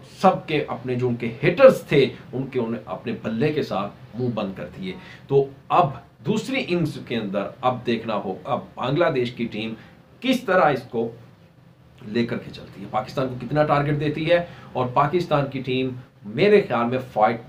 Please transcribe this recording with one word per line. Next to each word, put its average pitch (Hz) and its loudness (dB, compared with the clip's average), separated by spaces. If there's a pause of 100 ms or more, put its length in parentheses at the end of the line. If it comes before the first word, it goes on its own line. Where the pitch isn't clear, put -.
(220)
सबके 170 2
अपने 120 -4
जो 123 0
उनके 117 -2 (160)
hitters 180 6
थे 135 6 (240)
उनके, 127 -4
उन्हें 113 -4
अपने - -8
बल्ले 113 -2
के 147 0
साथ 101 -8
मुंह 120 -2
बंद 98 -6
कर 85 -10
दिए। 92 -10 (340)
तो 139 4 (220)
अब 170 2 (240)
दूसरी 233 -2
innings 160 0 (120)
के 123 -2
अंदर 101 -2 (100)
अब 123 0
देखना 113 -2
हो, 98 -4 (100)
अब 101 -4 (100)
बांग्लादेश 135 2
की 120 -6
team 110 -6 (460)
किस 254 0
तरह 180 6
इसको 120 -4 (880)
लेकर 117 -2
के - -10
चलती - -18
है, 101 -14
पाकिस्तान 131 -2
को 127 -6
कितना 147 2
target 147 2
देती 147 -2
है 175 4 (280)
और 123 -2
पाकिस्तान 143 2
की 135 -6
team 131 -2 (340)
मेरे 180 6
ख्याल 120 0
में 123 0
fight 113 2